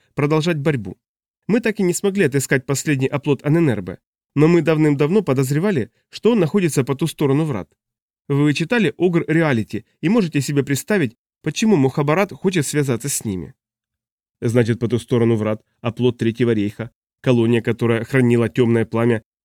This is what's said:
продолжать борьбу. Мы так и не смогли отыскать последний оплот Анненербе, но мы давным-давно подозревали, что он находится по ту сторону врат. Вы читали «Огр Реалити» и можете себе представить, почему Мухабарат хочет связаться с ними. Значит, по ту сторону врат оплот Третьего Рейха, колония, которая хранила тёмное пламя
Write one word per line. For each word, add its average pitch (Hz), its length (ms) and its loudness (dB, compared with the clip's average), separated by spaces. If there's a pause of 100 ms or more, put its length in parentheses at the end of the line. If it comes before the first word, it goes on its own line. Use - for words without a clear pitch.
(160)
продолжать 156 420 0
борьбу. 135 400 -4 (500)
Мы 233 120 2
так 220 200 -4
и 202 40 0
не 175 100 0
смогли 196 320 0
отыскать 135 400 0
последний 135 420 -2
оплот 143 380 -2
Анненербе, 131 540 0 (360)
но 147 120 4
мы 170 140 4
давным-давно 151 600 2
подозревали, 139 720 -2 (180)
что - 220 0
он 233 80 2
находится 160 440 0
по 135 120 -2
ту 160 120 -4
сторону 147 380 0
врат. 113 260 -8 (560)
Вы 143 260 0
читали 170 440 0
«Огр 170 300 0
Реалити» 147 580 -2 (140)
и 160 100 -2
можете 185 320 0
себе 143 220 -2
представить, 143 540 -2 (240)
почему 208 340 0
Мухабарат 151 560 0
хочет 180 340 -2
связаться 139 440 -2
с - 160 -6
ними. 92 280 -6 (840)
Значит, 117 400 0
по 117 80 -2
ту 113 120 0
сторону 117 360 2
врат 107 280 -4 (180)
оплот 120 360 -2
Третьего 117 340 0
Рейха, 107 400 -4 (300)
колония, 117 400 2
которая 117 420 -2
хранила 120 460 2
тёмное 117 360 2
пламя 113 380 0 (220)